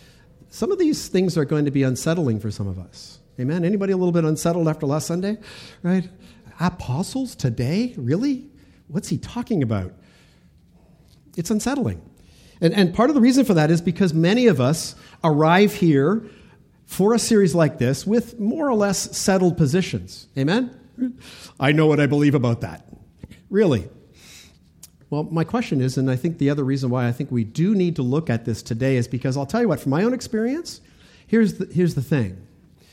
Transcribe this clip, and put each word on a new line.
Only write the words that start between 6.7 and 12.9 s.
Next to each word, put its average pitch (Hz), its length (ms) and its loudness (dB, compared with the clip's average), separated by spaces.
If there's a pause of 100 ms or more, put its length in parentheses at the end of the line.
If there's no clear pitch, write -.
today? 143 640 -4
Really? 208 500 -4 (400)
What's 165 220 -8
he - 80 -2
talking 233 460 -4
about? 101 300 -4 (1400)
It's 170 140 -6
unsettling. 214 520 -2 (600)
And, 165 120 4
and 185 200 2